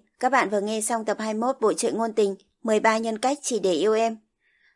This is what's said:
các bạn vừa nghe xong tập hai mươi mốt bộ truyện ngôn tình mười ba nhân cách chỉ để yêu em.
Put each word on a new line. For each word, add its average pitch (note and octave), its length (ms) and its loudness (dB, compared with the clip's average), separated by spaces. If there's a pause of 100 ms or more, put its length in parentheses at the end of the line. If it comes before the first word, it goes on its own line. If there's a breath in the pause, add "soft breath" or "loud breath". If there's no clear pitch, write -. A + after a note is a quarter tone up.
(200)
các B3 120 0
bạn A#3+ 180 2
vừa G#3 120 0
nghe A3 200 -4
xong A3+ 240 -4
tập G#3 140 -2
hai A3 140 -4
mươi G#3+ 80 -4
mốt C4 200 -2
bộ G#3 120 4
truyện G#3 240 -2
ngôn A3+ 160 -2
tình G3+ 220 2 (280)
mười G#3+ 160 2
ba A3 180 4
nhân A3+ 200 -4
cách C4 240 -2
chỉ A3+ 180 -2
để F3+ 140 2
yêu F#3 200 2
em. A3+ 240 0 (580)